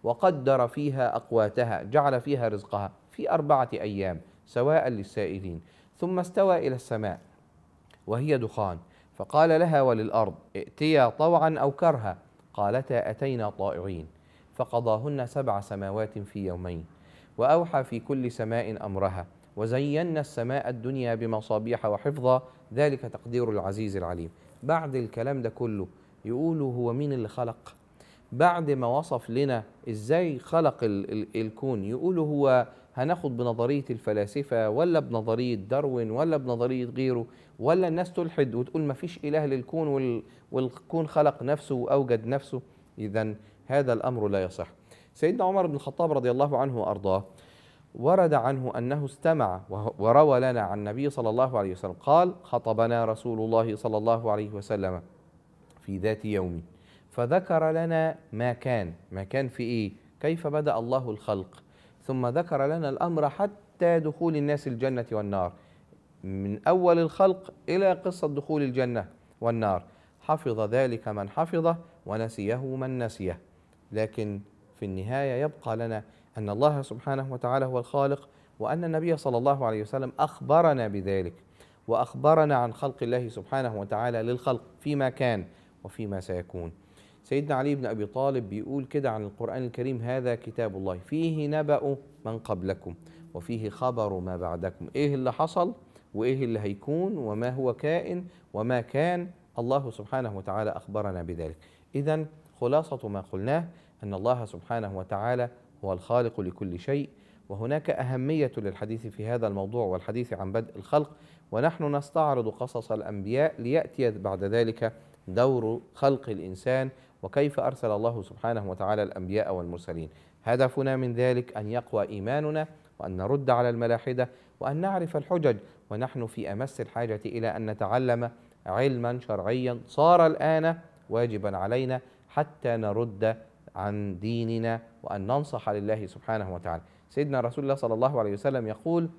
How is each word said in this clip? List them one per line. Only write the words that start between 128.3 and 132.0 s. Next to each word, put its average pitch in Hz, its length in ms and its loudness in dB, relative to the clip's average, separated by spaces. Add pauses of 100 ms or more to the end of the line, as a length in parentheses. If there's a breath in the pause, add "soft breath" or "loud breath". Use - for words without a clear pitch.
علما 123 540 2
شرعيا 120 680 -2
صار 170 380 8
الآن 160 520 2 (320)
واجبا 107 480 0
علينا 123 440 -2 (280 loud breath)